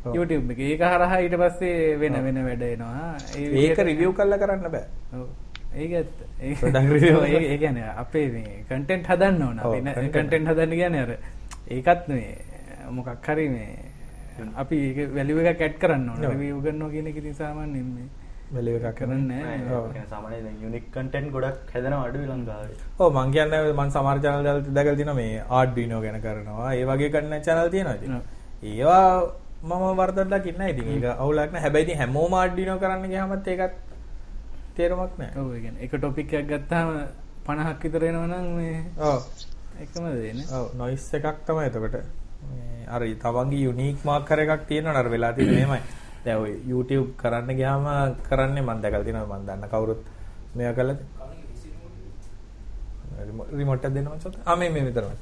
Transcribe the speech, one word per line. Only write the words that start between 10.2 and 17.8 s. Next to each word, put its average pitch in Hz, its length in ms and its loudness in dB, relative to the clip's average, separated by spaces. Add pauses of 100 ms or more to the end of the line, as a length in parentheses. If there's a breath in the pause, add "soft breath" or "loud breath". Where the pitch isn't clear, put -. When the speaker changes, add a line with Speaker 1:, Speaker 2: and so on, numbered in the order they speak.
Speaker 2:
හදන්න 160 260 4
කියන්නේ 170 260 2
අර 117 100 -2 (540 loud breath)
ඒකත් 170 400 4
මේ 120 220 -2 (600)
මොකක් 123 360 -8
හරි 151 220 2
මේ 113 220 -4 (840)
අපි 135 320 -2
ඒක 139 260 0
වැලියු 143 340 2
එකක් 165 220 4
ඇඩ් 156 140 -2
කරන්න 147 280 4
ඕන. 120 120 -4
Speaker 1:
ඔව්. 143 100 2
Speaker 2:
රිවිව් 139 320 -2
කරනවා 151 300 -2
කියන 156 180 -4
එක 151 80 -8
ඉතින් 147 160 -8
සාමාන්‍යයෙන් 151 540 -6